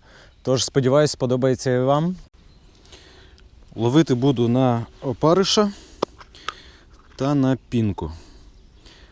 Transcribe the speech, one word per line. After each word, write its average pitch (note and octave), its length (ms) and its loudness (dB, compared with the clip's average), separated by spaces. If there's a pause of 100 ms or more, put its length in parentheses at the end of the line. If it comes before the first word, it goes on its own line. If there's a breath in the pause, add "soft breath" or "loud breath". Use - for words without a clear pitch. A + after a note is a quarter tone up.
(420 soft breath)
Тож, B2+ 220 0
сподіваюсь, C#3 460 2
сподобається B2+ 680 -2
і B2 40 0
вам. D3+ 360 0 (1600 loud breath)
Ловити B2+ 380 2
буду A#2+ 340 0
на A#2+ 380 0 (160)
опариша F#3 720 0 (1400 loud breath)
та C#3 180 -2
на C3 220 2 (120)
пінку. G2 440 -4 (1000 loud breath)